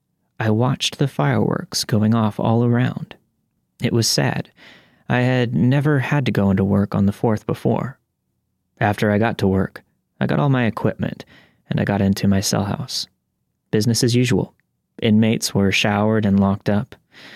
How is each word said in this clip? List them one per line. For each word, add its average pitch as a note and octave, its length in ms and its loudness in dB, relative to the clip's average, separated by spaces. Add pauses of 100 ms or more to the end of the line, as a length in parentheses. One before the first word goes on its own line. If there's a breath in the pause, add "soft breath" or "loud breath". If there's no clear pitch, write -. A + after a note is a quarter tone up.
(400)
I A2 120 0
watched - 480 -2
the C#3+ 80 0
fireworks - 760 -2
going G#2+ 300 2
off A2 260 0
all A#2 240 2
around. A#2+ 520 -2 (640)
It A#2+ 120 -2
was A#2 140 2
sad. - 440 -2 (580 loud breath)
I B2 120 2
had B2 340 0
never C#3+ 420 2
had C3 300 -2
to G#2+ 40 0
go G2+ 200 2
into F#2+ 120 2
work G2 300 0
on G2+ 140 2
the G2+ 40 2
fourth G#2+ 360 -2
before. A#2+ 500 -4 (840)
After G#2 300 0
I G#2 80 2
got A2 220 0
to G2 80 0
work, F#2+ 360 -2 (360)
I B2+ 80 -2
got D3+ 120 0
all C#3+ 100 0
my B2+ 160 2
equipment, - 600 -4 (420 soft breath)
and - 120 -4
I G#2+ 60 0
got G2+ 160 0
into G2 260 0
my G2 140 2
cell G#2 240 -2
house. - 420 -8 (640)
Business A2 320 0
as A#2+ 100 0
usual. A#2+ 400 0 (480)
Inmates A2 540 2
were G2 160 2
showered G#2+ 560 0
and G2 120 2
locked G2 300 0
up. G#2+ 260 -2 (400 loud breath)